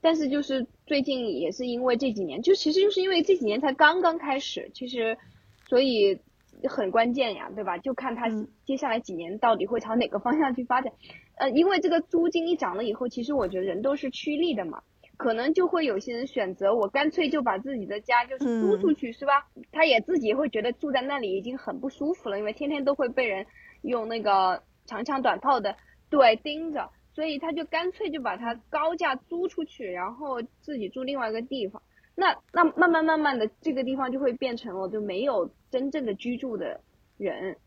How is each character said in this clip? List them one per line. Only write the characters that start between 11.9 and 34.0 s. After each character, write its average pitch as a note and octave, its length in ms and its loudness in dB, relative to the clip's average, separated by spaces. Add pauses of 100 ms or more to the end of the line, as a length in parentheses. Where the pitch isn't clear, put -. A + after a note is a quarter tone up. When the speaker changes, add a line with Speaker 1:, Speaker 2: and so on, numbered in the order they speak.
Speaker 1:
租 E4+ 280 0
金 E4+ 180 -2
一 F4 80 2
涨 - 220 -4
了 A3 60 -4
以 A3 100 -2
后， A#3+ 140 -4
其 A#3+ 140 -6
实 C4+ 120 -4
我 A#3+ 140 0
觉 F#3 120 -4
得 F#3 40 -2
人 G3 200 -4
都 C#4 120 0
是 C#4 140 -6
趋 D4 280 -6
利 E4 180 0
的 G3+ 100 -4
嘛， D#3 160 -10 (360)
可 A3+ 160 0
能 B3 200 0
就 F4+ 140 4
会 E4+ 180 2
有 G#3 140 0
些 A#3+ 160 -8
人 A#3+ 100 -4
选 F#3+ 300 -2
择 G3 180 2
我 A3 140 2
干 D4 240 0
脆 D#4 180 0
就 D4 120 2
把 A3 160 0
自 C4 200 -6
己 G3+ 80 -6
的 G3+ 140 -6
家 A#3+ 260 0
就 C4 120 -10
是 A#3+ 240 0
租 G#3 160 4
出 G3+ 160 4
去， B3+ 160 -4
Speaker 2:
嗯。 A#3 40 -10
Speaker 1:
是 C#4 120 -8
吧？ C#4+ 220 4 (240)
他 D#4+ 140 2
也 A#3+ 160 4
自 E4 160 0
己 A3 160 0
会 C4+ 160 0
觉 A3 120 -2
得 A#3+ 120 -2
住 C#4+ 180 -6
在 A#3+ 100 0
那 C4+ 180 -4
里 G3 180 -4
已 F#3+ 40 -4
经 B3 160 -8
很 - 220 -8
不 C4+ 100 -6
舒 D4 240 -4
服 C4+ 160 -10
了， G3+ 100 -4
因 G#3+ 40 -6
为 G#3+ 100 -4
天 C#4+ 160 -6
天 D4 140 -4
都 C4+ 120 2
会 C4 140 0
被 B3+ 180 -2
人 F#3+ 180 -4 (360)
用 A#3 260 -4
那 A3+ 140 -4
个 F#3+ 420 2 (220)
长 A3 200 -8
枪 C4+ 160 -2
短 G3+ 180 2
炮 C4 200 4
的， G3+ 160 -4 (340)
对， B3+ 280 8
盯 D#4 340 -6
着， B3+ 180 -4 (240)
所 D4+ 120 -4
以 D4 140 -4
他 E4 120 -4
就 D#4 140 -4
干 E4+ 260 -4
脆 G4 200 -6
就 D4+ 100 -6
把 G#3 160 -4
它 A#3 160 -4 (160)
高 D#4+ 260 0
价 D#4 200 0
租 E4+ 320 -6
出 E4 180 -6
去， G#3 260 -10
然 F3+ 220 -6
后 C4 280 -6 (200)
自 D4 160 -8
己 G#3 120 -6
住 C4 140 -8
另 C4+ 160 -4
外 A#3 100 -2
一 G#3+ 40 -4
个 A3+ 80 -4
地 B3+ 260 -6
方。 G#3 140 -12 (320)
那， F4+ 240 2 (140)
那 E4+ 120 4
慢 E4+ 260 6
慢 D#4+ 140 4
慢 D#4+ 160 4
慢 C#4+ 200 2
的， G#3+ 100 0 (120)
这 D#4+ 120 -2
个 C4 100 -2
地 C4 120 -2
方 C4 160 -2